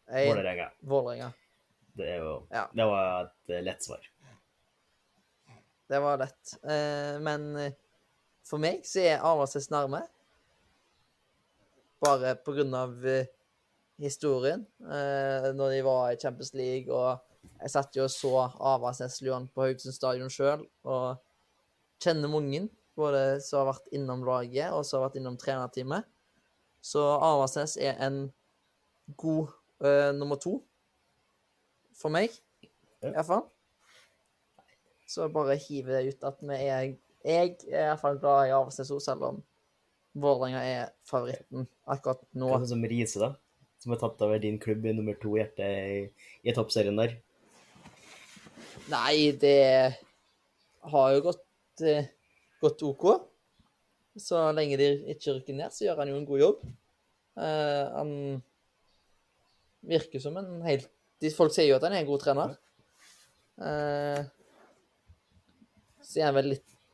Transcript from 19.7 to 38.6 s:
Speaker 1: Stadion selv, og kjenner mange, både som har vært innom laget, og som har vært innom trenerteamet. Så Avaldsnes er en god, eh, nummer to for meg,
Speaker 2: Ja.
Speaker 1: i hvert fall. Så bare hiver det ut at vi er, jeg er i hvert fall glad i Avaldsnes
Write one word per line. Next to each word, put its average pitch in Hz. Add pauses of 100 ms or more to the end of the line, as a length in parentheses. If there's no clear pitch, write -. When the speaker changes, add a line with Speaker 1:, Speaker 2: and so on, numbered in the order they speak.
Speaker 1:
Stadion 127
selv, 143 (200)
og 127 (800)
kjenner 156
mange, 151 (260)
både 139
som 139
har 135
vært -
innom 127
laget, 127
og 151
som 135
har 135
vært 143
innom 127
trenerteamet. 131 (760)
Så - (220)
Avaldsnes 151
er 135
en 135 (840)
god, 160 (320)
eh, 143
nummer 143
to 202 (1300)
for -
meg, 196 (720)
Speaker 2:
Ja. 135
Speaker 1:
i 156
hvert 156
fall. 196 (1600)
Så 165
bare 147
hiver 131
det 135
ut -
at 139
vi 143
er, 135 (280)
jeg 175 (120)
er 156
i -
hvert 156
fall 143
glad 139
i -
Avaldsnes 135